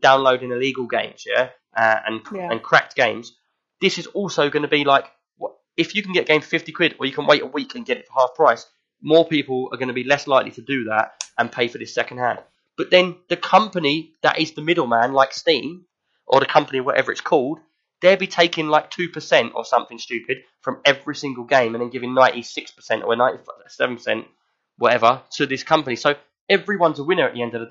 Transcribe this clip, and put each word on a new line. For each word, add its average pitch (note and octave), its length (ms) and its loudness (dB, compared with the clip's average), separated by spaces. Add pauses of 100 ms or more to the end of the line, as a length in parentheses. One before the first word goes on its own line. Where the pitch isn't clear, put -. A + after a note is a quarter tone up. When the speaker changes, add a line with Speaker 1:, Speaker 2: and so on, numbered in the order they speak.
Speaker 1:
downloading C3 500 4
illegal B2+ 360 -4
games, - 380 -6
yeah? B2 240 0 (260)
Uh, A2 300 2
and, A2 160 -6 (120)
Speaker 2:
Yeah. F3+ 180 -8
Speaker 1:
and A2+ 100 -6
cracked - 340 0
games. A#2 380 -2 (460)
This F#3+ 180 0
is E3+ 100 -12
also E3 420 -2
gonna D3 180 -2
be C#3+ 160 2
like, C#3 260 4 (280)
what, - 180 -10 (220)
if E3 180 -2
you G#3 80 -2
can F#3+ 100 -10
get F3 100 2
a - 40 -6
game D#3 140 4
for - 60 -18
fifty E3 240 -6
quid, D#3+ 280 -2
or C3+ 80 -4
you C3+ 60 -4
can C#3+ 120 -6
wait D3 160 4
a C#3 60 -8
week C3+ 280 -8
and A#2+ 100 -10
get B2+ 120 -4
it - 100 -20
for - 60 -20
half B2+ 220 0
price, B2+ 300 4 (360)
more D#3 260 4
people C3 440 -4
are B2+ 60 -8
gonna B2+ 160 -6
be B2 100 -6
less C#3+ 240 0
likely A#2+ 240 2
to - 100 -18
do B2+ 240 -4
that G#2+ 380 -2 (140)
and A#2 140 0
pay B2 160 -2
for A#2 120 -12
this A2+ 140 -14
second B2 260 -6
hand. A#2+ 200 -2 (380)
But - 140 -4
then F3+ 260 4 (120)
the F3 80 -2
company E3+ 840 0
that D3+ 180 2
is D#3 120 -2
the D3+ 100 -14
middleman, C3+ 520 0
like C#3 200 2
Steam, D#3 520 -4 (420)
or C3+ 120 4
the C3+ 60 2
company, C#3 360 2
whatever C3+ 300 0
it's - 100 -8
called, D3 380 -2 (420)
they'll F#3 160 6
be F#3 100 -4
taking, F3 400 0
like, D3+ 240 2
two F3 180 -6
percent D3 460 0
or A2+ 100 -6
something A#2 320 -2
stupid A#2+ 460 -8 (180)
from C3 240 -8
every C#3 300 0
single B2+ 300 -10
game A#2+ 280 2
and A#2 80 -6
then A#2+ 80 -4
giving B2 240 -8
ninety-six B2+ 580 0
percent - 320 -6
or A#2 120 0
ninety-seven - 800 -4
percent, A2+ 320 -6 (500)
whatever, A#2 440 2 (100)
to - 160 -2
this C3 160 -6
company. D3 320 0
So C#3+ 200 -2 (320)
everyone's F3+ 520 0
a C#3+ 40 -8
winner D3+ 240 2
at - 60 -4
the A#2+ 80 -8
end A#2+ 140 -6
of A2+ 60 -8
the A#2 80 -12